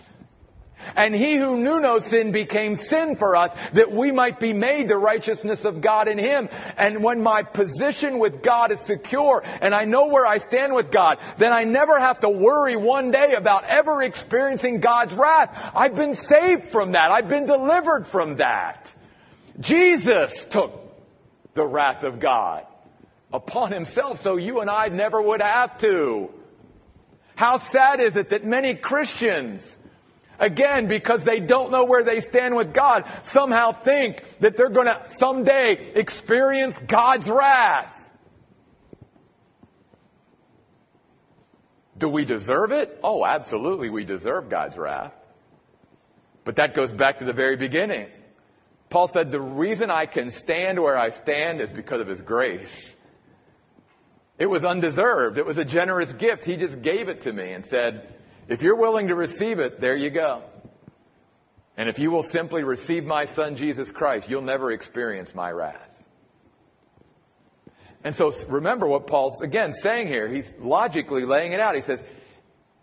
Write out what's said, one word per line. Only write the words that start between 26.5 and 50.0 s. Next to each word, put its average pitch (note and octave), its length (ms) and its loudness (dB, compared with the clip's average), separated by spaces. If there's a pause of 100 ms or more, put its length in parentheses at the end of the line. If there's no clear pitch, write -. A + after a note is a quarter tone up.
How A#3+ 220 2
sad C4 420 4
is A3 160 2
it G3+ 140 -2
that G#3 140 -2
many B3+ 300 0
Christians, F3+ 1040 -4 (640)
again, B3 480 2
because G#3+ 360 0
they A3+ 160 2
don't B3 320 2
know B3+ 140 4
where B3 180 4
they A3+ 160 0
stand B3 360 0
with G#3 180 -2
God, B3+ 320 4 (160)
somehow A#3 520 2
think C4 500 0 (160)
that G#3+ 180 2
they're B3+ 120 4
gonna A#3 360 2
someday C4 880 0
experience C4 840 0
God's A3+ 500 2
wrath. A#3+ 640 2 (4000)
Do D3+ 140 -2
we D3 160 -2
deserve B2+ 460 -2
it? D4 320 -4
Oh, F3 200 -2
absolutely, C3 680 -4
we G#2+ 140 -8
deserve G#2 440 -6
God's E2 280 -6
wrath. C#2+ 360 -8 (1300)
But A#2 120 -8
that D3 180 0
goes C3 180 -2
back C3+ 280 0
to C3 60 -10
the B2 80 -4
very C3 240 0
beginning. C3+ 500 -4 (840)
Paul F3 180 0
said, E3 240 -2
"The D3 80 -4
reason F3 500 -4
I D#3+ 160 -2